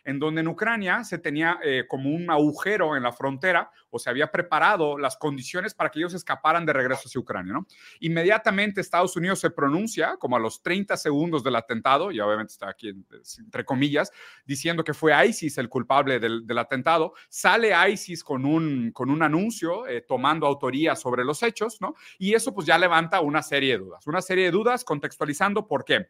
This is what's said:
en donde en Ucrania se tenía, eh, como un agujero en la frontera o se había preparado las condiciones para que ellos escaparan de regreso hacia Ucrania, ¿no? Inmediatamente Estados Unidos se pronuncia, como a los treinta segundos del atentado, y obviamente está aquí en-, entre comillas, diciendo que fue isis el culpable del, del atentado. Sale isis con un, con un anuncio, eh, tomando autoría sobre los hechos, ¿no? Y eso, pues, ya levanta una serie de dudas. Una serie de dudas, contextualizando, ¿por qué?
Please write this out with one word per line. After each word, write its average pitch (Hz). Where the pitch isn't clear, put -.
en 139
donde 156
en 160
Ucrania 208
se 180
tenía, 165
eh, 131
como 135
un 170
agujero 151
en 127
la 123
frontera 139
o 117
se -
había 143
preparado 160
las 135
condiciones 151
para 156
que 151
ellos 175
escaparan 165
de 151
regreso 131
hacia 127
Ucrania, 95
¿no? 151
Inmediatamente 196
Estados 175
Unidos 175
se 165
pronuncia, 160
como 123
a 120
los 110
treinta 185
segundos 151
del 123
atentado, 135
y 117
obviamente 104
está 98
aquí 104
en-, 98
entre 117
comillas, 143
diciendo 160
que 151
fue 156
isis 165
el 123
culpable 135
del, 117
del 117
atentado. 156
Sale 208
isis 180
con 131
un, 143
con 127
un 156
anuncio, 175
eh, 120
tomando 143
autoría 139
sobre 123
los 147
hechos, 233
¿no? 247
Y 196
eso, 220
pues, 185
ya 165
levanta 170
una 147
serie 135
de 104
dudas. 92
Una 175
serie 185
de 175
dudas, 226
contextualizando, 156
¿por 139
qué? 113